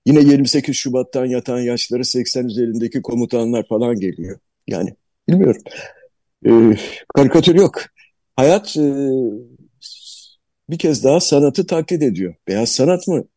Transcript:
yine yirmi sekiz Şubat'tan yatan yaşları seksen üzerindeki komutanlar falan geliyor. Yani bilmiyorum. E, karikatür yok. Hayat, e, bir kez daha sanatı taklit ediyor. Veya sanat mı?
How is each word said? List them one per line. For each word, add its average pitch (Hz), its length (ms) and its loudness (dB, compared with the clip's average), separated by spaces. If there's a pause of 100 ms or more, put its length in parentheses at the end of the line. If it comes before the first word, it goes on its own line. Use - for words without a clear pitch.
yine 147 140 6
yirmi 139 280 6
sekiz 139 280 -2
Şubat'tan 127 500 -4
yatan 123 340 -4
yaşları 123 460 -4
seksen 127 400 -4
üzerindeki 117 560 -4
komutanlar 117 640 -4
falan 117 320 -2
geliyor. 92 400 -8 (280)
Yani - 280 -6 (340)
bilmiyorum. 170 320 2 (840)
E, - 60 4 (640)
karikatür 151 400 4
yok. 190 260 2 (540)
Hayat, 165 420 2
e, 156 40 0 (1900)
bir 165 80 -8
kez 147 260 -2
daha 139 160 4
sanatı 143 480 0
taklit 165 360 -4
ediyor. 92 320 -4 (140)
Veya 104 160 -2
sanat 170 420 0
mı? 160 160 -2 (140)